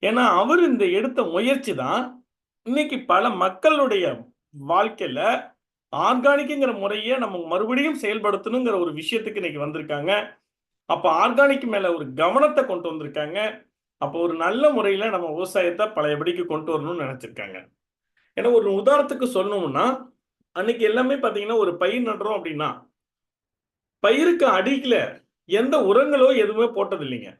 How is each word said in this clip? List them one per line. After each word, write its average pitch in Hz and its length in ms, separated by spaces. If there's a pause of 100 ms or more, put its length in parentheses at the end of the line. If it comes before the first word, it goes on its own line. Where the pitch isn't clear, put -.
ஏன்னா, 233 260
அவர் 226 340
இந்த 247 280
எடுத்த 226 320
முயற்சி 214 520
தான் 139 260 (640)
இன்னைக்கு 285 400
பல 185 200 (100)
மக்களுடைய 202 720 (560)
வாழ்க்கையில 180 580 (760)
ஆர்கானிக்ங்கிற 254 840
முறையை 214 400
நம்ம 208 200 (100)
மறுபடியும் 247 540
செயல்படுத்தணுங்கிற 214 760
ஒரு 175 140
விஷயத்துக்கு 208 480
இன்னைக்கு 151 200
வந்திருக்காங்க. 151 500 (760)
அப்ப 165 240
ஆர்கானிக் 254 520
மேல 202 280
ஒரு 156 200
கவனத்தை 262 500
கொண்டு 175 240
வந்திருக்காங்க. 151 520 (640)
அப்ப 143 180
ஒரு 170 180
நல்ல 196 320
முறையில 208 400
நம்ம 180 180
விவசாயத்தை 175 580
பழையபடிக்கு 160 600
கொண்டு 156 260
வரணும்னு 156 320
நினைச்சிருக்காங்க. 110 540 (800)
ஏன்னா, 226 160
ஒரு 220 200
உதாரணத்துக்கு 262 540
சொல்லணும்னா, 185 580 (680)
அன்னைக்கு 226 300
எல்லாமே 254 300
பாத்தீங்கன்னா, 220 420
ஒரு 190 200
பயிர் 220 300
நடுறோம் 208 300
அப்படின்னா, 156 320 (1300)
பயிருக்கு 294 440
அடியில 233 480 (540)
எந்த 240 320
உரங்களோ 262 460 (100)
எதுவுமே 214 300
போட்டது 190 360
இல்லைங்க. 117 260 (100)